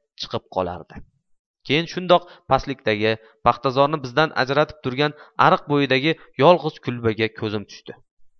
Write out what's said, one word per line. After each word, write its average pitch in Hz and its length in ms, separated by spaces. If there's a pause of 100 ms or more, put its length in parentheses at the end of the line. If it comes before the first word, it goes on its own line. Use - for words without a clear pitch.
(140)
chiqib - 320
qolardi. 90 480 (720)
Keyin 156 200
shundoq 180 360 (220)
pastlikdagi, 110 680 (300)
paxtazorni 139 580
bizdan 127 320
ajratib 139 480
turgan 135 320 (240)
ariq 156 320
bo'yidagi 143 440 (220)
yolg'iz 151 460
kulbaga 113 500
ko'zim 107 340
tushdi. - 280 (480)